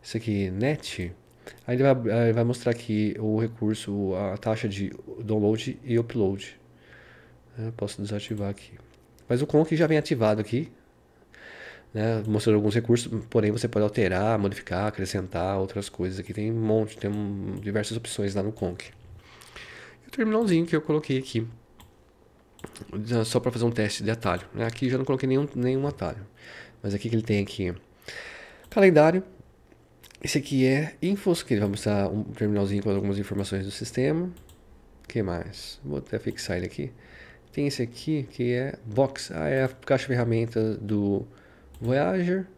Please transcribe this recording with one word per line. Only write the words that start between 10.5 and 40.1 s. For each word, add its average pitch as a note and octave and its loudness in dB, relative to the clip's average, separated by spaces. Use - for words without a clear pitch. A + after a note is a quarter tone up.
né, A2 0
mostrando A2 4
alguns G#2 4
recursos, A#2 2
porém G#2+ 4
você A2+ -2
pode G#2+ 2
alterar, G#2 2
modificar, G2 -2
acrescentar F#2+ -2
outras G2 -4
coisas F#2 -4
aqui. F2+ -10
Tem G#2+ -2
um A#2 -2
monte, A2 2
tem G2+ -4
um, G2+ -4
diversas G#2 -2
opções G2+ -4
lá G2 -2
no G#2+ -4
conk. F2+ -6
E - -20
o - -18
terminalzinho G#3+ 2
que E3 0
eu D3+ 2
coloquei D3+ 0
aqui, A#2 -4
já A2+ 2
só A#2+ 2
pra B2 0
fazer A#2 -2
um A#2+ 4
teste G#2+ -2
de G2+ 0
atalho, G2 0
né? A2 -2
Aqui A#2 -2
já B2+ 0
não C3 0
coloquei C3+ 0
nenhum, C3+ 2
nenhum C3 0
atalho. G2+ -6
Mas G2+ -2
aqui G#2+ -4
que A#2 2
ele A2 2
tem G#2 2
aqui, F#2 -4
calendário. F3+ 8
Esse - -2
aqui C3 2
é C#3+ 2
infos, F#3+ 0
que B2+ 0
ele G2+ 4
vai G#2 2
mostrar G2+ 0
um G#2 -2
terminalzinho G2+ 0
com G#2+ 0
algumas G2 0
informações G2 -4
do G2 -8
sistema. D3 -2
O - -20
que A#2 -2
mais? F2 -6
Vou C#2+ -6
até G#2+ -6
fixar - -4
ele F2+ -4
aqui. C3+ -8
Tem C#3+ 0
esse C3+ -4
aqui C3 -4
que A#2+ -2
é B2+ -2
box. A#2 0
Ah, D#3 -4
é C3+ 2
a C3 2
caixa - 0
ferramenta A2+ 0